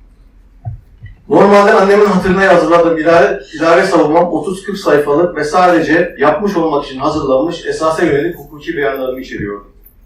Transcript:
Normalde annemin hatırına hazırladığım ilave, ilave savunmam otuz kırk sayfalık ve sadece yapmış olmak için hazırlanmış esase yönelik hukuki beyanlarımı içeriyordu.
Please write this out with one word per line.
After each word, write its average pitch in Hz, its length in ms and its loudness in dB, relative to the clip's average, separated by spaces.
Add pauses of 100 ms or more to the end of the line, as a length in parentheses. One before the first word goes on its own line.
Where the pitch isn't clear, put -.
(1300)
Normalde 196 420 4
annemin 202 340 4
hatırına 190 480 2
hazırladığım 165 440 2
ilave, 170 420 2 (200)
ilave 175 240 2
savunmam 170 500 0
otuz 185 300 -6
kırk 196 140 -8
sayfalık 151 600 0
ve 151 60 -4
sadece 175 760 0
yapmış 202 380 0
olmak 147 280 -2
için 131 140 -12
hazırlanmış 147 640 -2
esase 160 400 -2
yönelik 151 300 -2
hukuki 151 420 -12
beyanlarımı 131 420 -4
içeriyordu. 104 480 -12 (380)